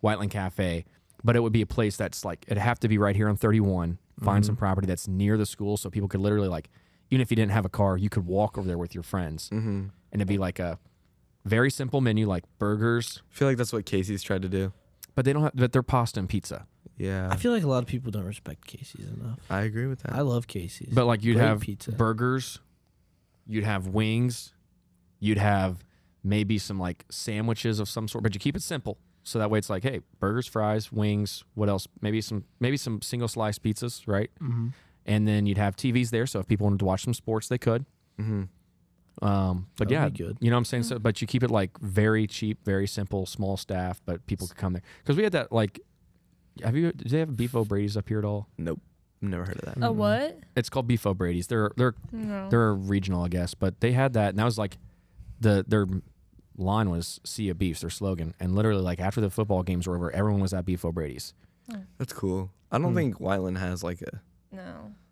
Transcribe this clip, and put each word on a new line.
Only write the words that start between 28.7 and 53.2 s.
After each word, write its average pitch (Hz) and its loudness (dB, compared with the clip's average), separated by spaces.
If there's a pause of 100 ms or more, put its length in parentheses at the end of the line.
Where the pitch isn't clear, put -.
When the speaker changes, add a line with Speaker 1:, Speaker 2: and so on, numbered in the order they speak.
Speaker 1:
So - -4
that 107 2
way 107 4
it's 104 -2
like, 95 -2
hey, 123 -2 (200)
burgers, 110 0
fries, 107 0
wings, 104 0 (120)
what 104 2
else? 98 0 (120)
Maybe 107 0
some, 104 -6 (160)
maybe 127 0
some 110 -4
single 120 -4
slice 107 -2
pizzas, - -4
right? 104 0 (100)
Speaker 2:
Mm-hmm. 117 -2 (360)
Speaker 1:
And 107 4
then 104 4
you'd 101 2
have 101 2
T 131 0
Vs 120 2
there, 120 2
so 110 -4
if 92 -6
people 104 2
wanted 101 4
to 98 2
watch 95 2
some 120 -2
sports, 110 -2
they 123 0
could. 120 2 (360)
Speaker 3:
Mm-hmm. 107 -2 (840)
Speaker 1:
Um, 95 2 (100)
but 101 0
Speaker 2:
That - -
would - 0
Speaker 1:
yeah, 147 4
Speaker 2:
be - -10
good. 104 -6
Speaker 1:
you 117 4
know 120 4
what - 4
I'm 117 2
saying? 120 -2
Speaker 4:
Mm. 117 -4
Speaker 1:
So, 123 -4
but 107 0
you 113 -2
keep 120 0
it, 120 2
like, 98 0
very 107 4
cheap, 107 -4
very 98 2
simple, 101 -4
small 98 -2
staff, 92 -4
but 87 -6
people 98 -4
could - -14
come 92 -2
there. 90 -6 (220)
'Cause 143 2
we 202 2
had 208 2
that, 147 0
like, 110 0 (840)
have 117 0
you, 170 2
do - -10
they 151 2
have 156 -2
Beef 123 -2
O'Brady's 104 0
up 101 -4
here 107 -2
at 104 -2
all? 104 -4 (100)
Speaker 3:
Nope. 80 -4 (420)
Never 90 -4
heard 95 -6
of - -10
that. - -8
Speaker 4:
A - -4 (100)
Speaker 2:
Mm-mm. 220 0
Speaker 4:
what? 214 0 (160)
Speaker 1:
It's 123 -2
called 127 -2
Beef 120 2
O'Brady's. 90 0
They're, 110 0
they're, 123 4 (180)
Speaker 4:
No. 208 -6
Speaker 1:
they're 113 6
regional, 95 0